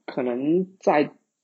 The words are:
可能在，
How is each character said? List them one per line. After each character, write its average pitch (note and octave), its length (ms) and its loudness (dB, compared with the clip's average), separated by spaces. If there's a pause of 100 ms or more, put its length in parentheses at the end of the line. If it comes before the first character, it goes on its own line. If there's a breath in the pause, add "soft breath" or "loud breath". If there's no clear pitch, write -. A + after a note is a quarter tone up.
可 - 180 -6
能 C#3+ 460 0 (100)
在， D3+ 360 0 (300)